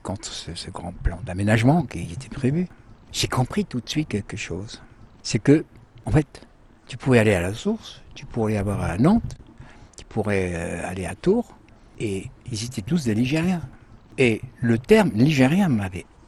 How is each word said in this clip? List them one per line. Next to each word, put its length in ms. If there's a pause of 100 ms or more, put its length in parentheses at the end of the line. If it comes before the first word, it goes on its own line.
contre 280
ce, 220
ce 160
grand 220
plan 340
d'aménagement 560
qui 200
était 280
prévu, 380 (440)
j'ai 160
compris 380
tout 140
de 100
suite 200
quelque 280
chose. 460 (400)
C'est 160
que, 260 (400)
en 60
fait, 340 (420)
tu 100
pouvais 200
aller 160
à 80
la 140
source, 480 (100)
tu 140
pourrais 300
aller 120
à 300
Nantes, 360 (600)
tu 80
pourrais, 480
euh, 340
aller 200
à 80
Tours, 420 (420)
et 300 (220)
ils 120
étaient 200
tous 220
des 100
Ligériens. 480 (560)
Et 220 (180)
le 180
terme 380
ligérien 520
m'avait 380 (220)